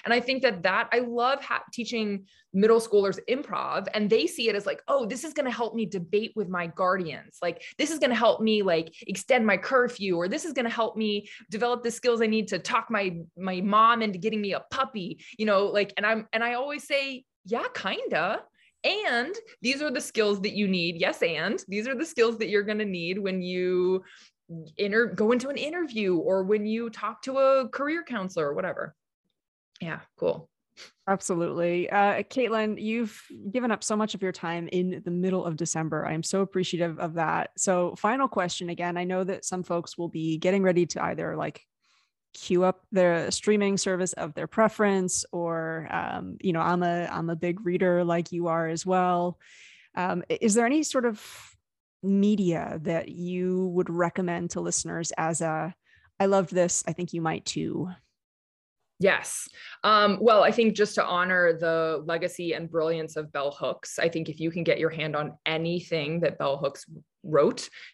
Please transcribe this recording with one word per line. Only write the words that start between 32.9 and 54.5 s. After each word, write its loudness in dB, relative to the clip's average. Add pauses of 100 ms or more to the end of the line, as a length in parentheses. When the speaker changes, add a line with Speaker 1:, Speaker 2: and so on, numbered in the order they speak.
Speaker 2:
given 0
up -2
so 0
much -2
of -8
your 0
time -6
in 0
the -4
middle 0
of -4
December. -2
I -2
am -2
so -2
appreciative -2
of -4
that. 0
So 2
final 0
question -2
again, -4
I -2
know 0
that -6
some -6
folks -4
will -4
be -2
getting 2
ready 6
to -4
either, -4
like, -6 (680)
queue 2
up 0
the 4
streaming 2
service 0
of -8
their -6
preference, 2
or, -4
um, -6
you 2
know, 2
I'm 2
a, 0
I'm -4
a -2
big -4
reader 4
like 0
you -2
are 0
as -6
well. 2 (560)
Um, -2
i-, 0
is 4
there 4
any 2
sort 0
of -2 (840)
media 2
that -2
you -2
would 0
recommend -2